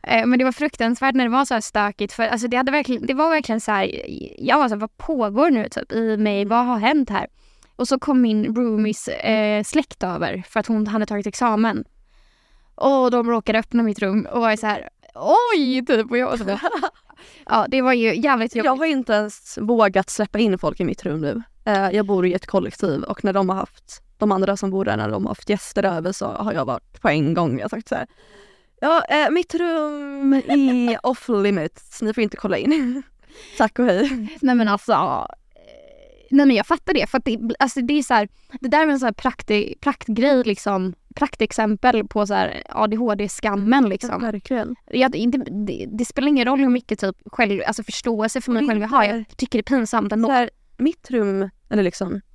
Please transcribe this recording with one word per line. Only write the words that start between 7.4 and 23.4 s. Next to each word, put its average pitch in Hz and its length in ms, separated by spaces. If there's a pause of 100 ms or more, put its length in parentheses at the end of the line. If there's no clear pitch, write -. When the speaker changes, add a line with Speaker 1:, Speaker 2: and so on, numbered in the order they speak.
Speaker 1:
Och 240 120
så 262 120
kom 262 220
min 220 340
roomies, 214 520
eh, 214 560
släkt - 400
över 180 460
för 226 100
att - 80
hon 214 200
hade 214 180
tagit 208 220
examen. 220 560 (920)
Och 262 360
de 240 180
råkade 226 300
öppna 233 240
mitt 214 160
rum 202 320
och 240 100
var 220 140
så 220 120
här, - 220 (680)
"Oj!" 254 300
typ. 226 260
Och 240 60
jag 254 120
var 240 80
så 220 60
här, 196 160 (460)
<laughs> - 400
ja, 220 240
det 262 120
var 254 120
ju 226 220
jävligt 240 400
jobbigt. 220 100
Speaker 2:
Jag 254 100
har 302 100
inte 262 280
ens - 480
vågat 208 480
släppa 208 300
in 202 200
folk - 200
i 185 40
mitt - 200
rum 160 180
nu. 175 200 (240)
Eh, 196 240
jag 208 160
bor 190 200
i 180 80
ett - 140
kollektiv 185 560
och - 200
när 190 100
de 190 160